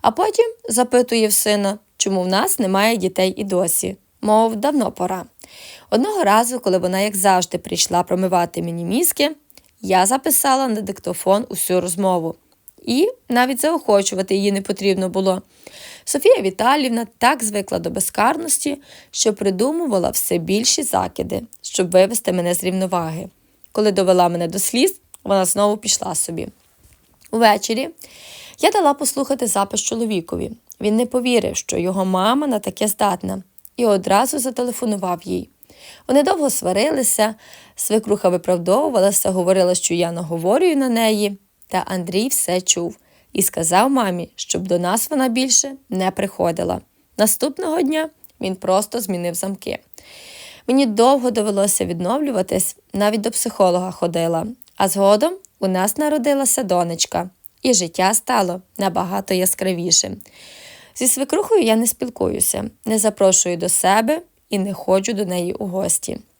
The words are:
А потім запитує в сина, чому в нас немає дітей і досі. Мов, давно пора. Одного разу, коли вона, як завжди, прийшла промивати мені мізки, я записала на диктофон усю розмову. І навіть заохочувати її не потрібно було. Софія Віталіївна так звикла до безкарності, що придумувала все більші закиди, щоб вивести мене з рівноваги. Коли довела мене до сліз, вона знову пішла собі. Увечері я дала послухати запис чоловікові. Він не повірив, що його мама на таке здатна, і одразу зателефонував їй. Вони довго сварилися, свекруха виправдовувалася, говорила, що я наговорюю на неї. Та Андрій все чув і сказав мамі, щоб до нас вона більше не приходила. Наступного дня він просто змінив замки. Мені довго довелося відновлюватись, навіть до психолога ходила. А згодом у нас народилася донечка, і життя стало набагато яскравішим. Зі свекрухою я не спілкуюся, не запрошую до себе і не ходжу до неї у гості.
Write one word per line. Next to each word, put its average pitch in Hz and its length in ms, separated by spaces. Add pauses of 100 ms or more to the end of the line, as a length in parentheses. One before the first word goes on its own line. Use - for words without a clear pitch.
А 226 100
потім 427 340 (240)
запитує 240 580
в 208 60
сина, 208 460 (180)
чому 196 240
в 180 60
нас 208 320
немає 202 380
дітей 190 400
і 214 60
досі. 185 540 (240)
Мов, 220 340
давно 269 360
пора. 180 340 (640)
Одного 370 340
разу, 233 360
коли 190 180
вона, 180 220
як 202 160
завжди, 185 420
прийшла 175 460
промивати 180 580
мені 170 240
мізки, 285 460 (500)
я 185 240
записала 269 640
на 220 140
диктофон 190 680
усю 185 320
розмову. 175 540 (460)
І 294 280 (200)
навіть 247 320
заохочувати 202 760
її 202 160
не 202 100
потрібно 190 480
було. 190 320 (640)
Софія 381 360
Віталіївна 233 680 (100)
так 254 260
звикла 202 360
до 170 100
безкарності, 285 920 (300)
що - 220
придумувала 208 760
все - 280
більші 202 460
закиди, - 580 (200)
щоб 180 300
вивести 190 420
мене 175 200
з 180 100
рівноваги. 180 640 (440)
Коли 214 200
довела 180 380
мене 170 180
до 180 120
сліз, 269 400 (240)
вона 190 220
знову 208 320
пішла 202 380
собі. - 320 (840)
Увечері 226 580 (680)
я 381 120
дала 330 220
послухати 277 540
запис 202 340
чоловікові. 214 680 (300)
Він 214 140
не 240 100
повірив, 247 500
що - 220
його 185 280
мама 214 420
на 226 120
таке 202 280
здатна, 190 560 (340)
і 240 80
одразу 208 540
зателефонував 226 840
їй. - 260 (580)
Вони 277 160
довго 302 260
сварилися, 220 840 (400)
свекруха 202 540
виправдовувалася, 190 1000
говорила, 180 440
що - 180
я 170 180
наговорюю 180 640
на 262 120
неї. 214 480 (300)
Та 185 200
Андрій 185 400
все 185 340
чув - 360 (360)
і - 80
сказав 175 480
мамі, 190 460
щоб - 320
до 175 120
нас 180 300
вона 262 200
більше 262 460 (140)
не 190 220
приходила. 180 680 (360)
Наступного 311 640
дня 311 280 (320)
він 185 140
просто 190 440
змінив 175 360
замки. - 440 (880)
Мені 269 180
довго 240 460
довелося 202 540
відновлюватись, 185 920 (160)
навіть 208 280
до 233 100
психолога 185 600
ходила. 165 540 (320)
А 196 100
згодом 208 460 (260)
у 196 80
нас 185 300
народилася 277 640
донечка, 175 680 (320)
і 254 120
життя 185 400
стало 190 480 (160)
набагато 190 560
яскравішим. 180 880 (720)
Зі 254 120
свекрухою 349 540
я 226 140
не 226 120
спілкуюся, - 840 (160)
не 214 140
запрошую 190 580
до 170 120
себе 226 520 (280)
і 208 100
не 196 140
ходжу 196 400
до 202 120
неї 180 280
у - 120
гості. 190 520 (220)